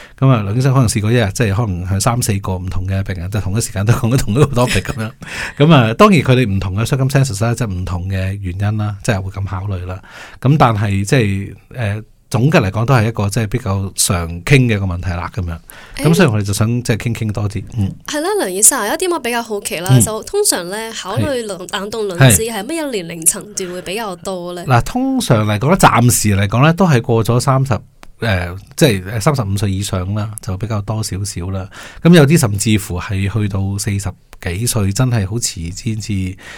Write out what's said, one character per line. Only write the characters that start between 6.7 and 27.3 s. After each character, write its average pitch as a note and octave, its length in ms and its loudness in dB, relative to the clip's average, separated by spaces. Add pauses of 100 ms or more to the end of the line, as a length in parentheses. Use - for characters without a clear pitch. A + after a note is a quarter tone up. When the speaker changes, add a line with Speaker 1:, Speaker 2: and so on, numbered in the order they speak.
Speaker 1:
嘅 G#2+ 100 0
circumstances C3 600 0
啦， A#2+ 80 2
即 B2 100 -4
係 G#2+ 80 -4
唔 F2+ 140 -4
同 F2+ 240 -4
嘅 F#2+ 320 -2
原 F#2 180 -6
因 G#2 180 0
啦， G#2 260 -2
即 - 80 0
係 G2 100 0
會 F#2+ 80 -6
噉 G2 160 -6
考 F#2+ 200 -6
慮 F#2 200 -6
啦。 F#2 160 -10 (400)
噉 C#3 160 4
但 B2 180 6
係 G2+ 300 0
即 B2 100 2
係， G2+ 400 0 (200)
呃， A2 260 -4 (280)
總 - 220 2
嘅 E3+ 80 6
嚟 G2+ 100 2
講 A2 160 -2
都 C3+ 80 2
係 A2+ 140 4
一 A#2 40 -2
個 G2+ 160 -2
即 G2+ 120 -2
係 A2 80 -2
比 - 100 -4
較 G2 380 -4
常 E2+ 340 -2 (140)
傾 - 120 4 (120)
嘅 A2 80 2
一 - 20 -2
個 G2 80 -2
問 F2+ 160 -2
題 F2+ 80 -4
啦， F2 240 -6
噉 - 80 -6
樣。 E2+ 160 -4 (400)
Speaker 2:
誒。 C#4 80 -2
Speaker 1:
噉 D#3+ 80 6
所 E3+ 120 6
以 - 20 4
我 A2 120 0
哋 G#2 40 -2
就 G2+ 100 -2
想 A#2+ 300 0
即 A#2+ 100 0
係 G#2 40 0
傾 A#2 180 -4
傾 G#2+ 160 -2
多 G#2 180 0
啲， F#2+ 140 -8 (120)
嗯。 G2 160 0 (140)
Speaker 2:
係 D4+ 160 -4
啦， E4+ 160 -2
梁 B3 140 0
醫 F#3 100 -2
生， A3 260 2
有 A#3+ 60 0
一 E4 40 -4
點 F#4 140 0
我 E4+ 80 0
比 A#3+ 120 -4
較 A#3+ 100 -2
好 A3 200 -6
奇 G#3 180 -8
啦， - 140 -6
Speaker 1:
嗯。 - 80 6
Speaker 2:
就 A3 220 -2
通 - 220 -4
常 F#3+ 240 -2
呢， G3+ 80 -6 (160)
考 G#3 240 -8
慮 C4+ 300 -2
冷-， F#3+ 100 -8 (100)
Speaker 1:
係。 G3+ 120 -4
Speaker 2:
冷 G3+ 100 -6
凍 A3+ 140 -6
卵 F3 280 4
子 F#3+ 120 2
係 A3+ 200 -6
乜 - 20 -8
嘢 D#4+ 200 -4
Speaker 1:
係。 C#4 60 -6
Speaker 2:
年 F#3 160 -4
齡 E3+ 180 -8
層 G3+ 300 -4
段 F3+ 180 -8
會 F3+ 80 -10
比 E3+ 140 -8
較 G#3 220 -6
多 F3+ 360 -8
呢？ F3+ 140 -10
Speaker 1:
嗱， A#2+ 160 4
通 C4 360 -2
常 A2+ 280 2
嚟 G#2+ 100 0
講 C3 140 0
呢， G3 60 4
暫 A#2+ 340 6
時 G#2+ 240 2
嚟 G2+ 120 2
講 A2+ 160 0
呢， D#3 100 6
都 F3+ 140 2
係 C3 140 4
過 A2+ 240 2
咗 A#2 140 2